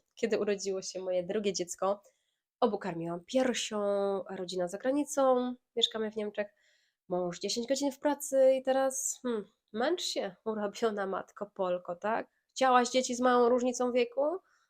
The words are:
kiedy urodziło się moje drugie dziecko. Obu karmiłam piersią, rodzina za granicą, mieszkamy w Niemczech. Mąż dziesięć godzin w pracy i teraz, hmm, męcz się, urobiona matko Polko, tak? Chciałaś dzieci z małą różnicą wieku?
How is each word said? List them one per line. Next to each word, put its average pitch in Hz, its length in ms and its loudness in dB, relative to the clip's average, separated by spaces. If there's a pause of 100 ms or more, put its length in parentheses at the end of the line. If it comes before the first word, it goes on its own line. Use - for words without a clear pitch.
(160)
kiedy 220 240 0
urodziło 190 420 -2
się 185 200 -10
moje 185 220 -2
drugie 196 300 -2
dziecko. 190 500 -4 (560)
Obu 208 180 2
karmiłam 170 480 -6
piersią, 240 540 -2 (440)
rodzina 180 440 -6
za 190 100 -10
granicą, 262 800 2 (200)
mieszkamy 220 360 -2
w 220 40 -20
Niemczech. 208 320 -4 (600)
Mąż 175 300 -2
dziesięć 233 280 -4
godzin 269 240 0
w - 80 -18
pracy 269 540 4
i 262 100 0
teraz, 262 580 0
hmm, 226 240 -2 (280)
męcz 285 280 0
się, 196 340 -4 (100)
urobiona 208 640 -2
matko 190 380 -8
Polko, 180 500 -4
tak? 214 320 -4 (240)
Chciałaś 247 380 6
dzieci 254 260 2
z 233 40 -4
małą 247 300 6
różnicą 247 420 2
wieku? 269 480 0 (300)